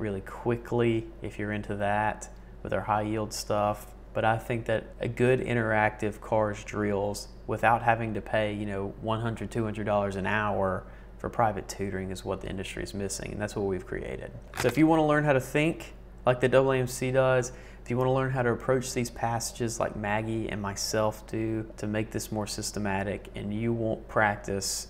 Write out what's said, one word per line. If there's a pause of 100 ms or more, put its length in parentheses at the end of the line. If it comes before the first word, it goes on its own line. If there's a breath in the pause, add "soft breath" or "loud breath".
really
quickly (160)
if
you're
into
that (360 loud breath)
with
our
high
yield
stuff. (280)
But
I
think
that (160)
a
good
interactive
cars
drills (180)
without
having
to
pay,
you
know,
one
hundred,
two
hundred
dollars
an
hour (360 loud breath)
for
private
tutoring
is
what
the
industry
is
missing,
and
that's
what
we've
created. (280)
So
if
you
wanna
learn
how
to
think (320)
like
the
A
A
M
C
does. (300 loud breath)
If
you
wanna
learn
how
to
approach
these
passages
like
Maggie
and
myself
do (120)
to
make
this
more
systematic,
and
you
want
practice